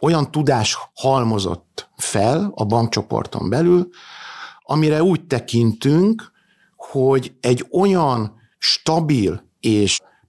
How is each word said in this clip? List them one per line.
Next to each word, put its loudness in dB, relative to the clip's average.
olyan 0
tudás 0
halmozott -2
fel -2
a -2
bankcsoporton -2
belül, 2
amire 2
úgy 0
tekintünk, 0
hogy 0
egy 0
olyan 0
stabil 0
és 0